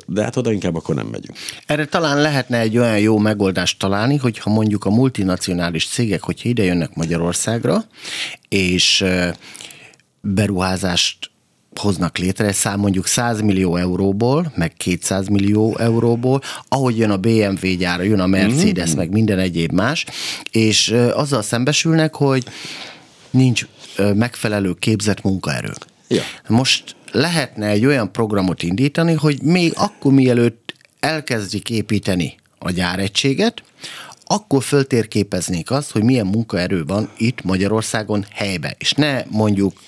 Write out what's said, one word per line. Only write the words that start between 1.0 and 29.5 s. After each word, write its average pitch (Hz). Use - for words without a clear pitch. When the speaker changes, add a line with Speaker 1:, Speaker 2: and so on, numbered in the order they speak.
Speaker 1:
megyünk. 53
Speaker 2:
Erre 151
talán 147
lehetne 139
egy 113
olyan 117
jó 107
megoldást 101
találni, 104
hogyha 123
mondjuk 107
a 95
multinacionális 92
cégek, 107
hogyha -
ide 120
jönnek 87
Magyarországra, 87
és, 92
ö, 90
beruházást 95
hoznak 90
létre, 95
szám-, 101
mondjuk 95
százmillió 107
euróból, 101
meg -
kétszázmillió 98
euróból, 117
ahogy 127
jön 110
a 101
B 95
M 101
W 92
gyár, 87
jön 104
a 90
Mercedes, 95
Speaker 1:
Mhm. 78
Speaker 2:
meg 87
minden 101
egyéb 85
más, 113
és, 110
ö, 120
azzal 139
szembesülnek, 156
hogy 135
nincs, 127
ö, 101
megfelelő 104
képzett 104
munkaerő. 71
Speaker 1:
Ja. 101
Speaker 2:
Most -
lehetne 139
egy 104
olyan 123
programot 101
indítani, 143
hogy 147
még 165